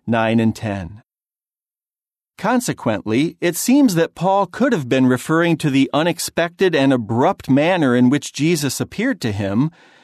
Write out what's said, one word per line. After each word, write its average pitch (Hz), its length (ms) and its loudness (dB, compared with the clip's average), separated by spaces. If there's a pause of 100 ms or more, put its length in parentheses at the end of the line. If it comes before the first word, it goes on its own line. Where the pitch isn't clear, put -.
nine 113 320 2
and 113 160 2
ten. 98 480 -10 (1300)
Consequently, 156 1040 -2
it 170 160 -2
seems 247 380 4
that 165 200 0
Paul 190 300 0
could 247 260 -2
have 147 160 -2
been 131 200 2
referring 160 500 0
to 151 120 -2
the 135 240 2
unexpected 170 800 -2
and 139 200 4
abrupt 123 560 0
manner 143 480 2
in 123 120 4
which 143 220 -2
Jesus 147 480 -2
appeared 202 420 -6
to 110 120 -4
him, 104 380 -2 (320)